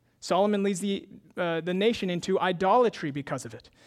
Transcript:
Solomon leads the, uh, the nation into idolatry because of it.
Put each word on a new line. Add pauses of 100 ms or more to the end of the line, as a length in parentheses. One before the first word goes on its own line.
(200)
Solomon
leads
the, (300)
uh,
the
nation
into
idolatry
because
of
it. (180)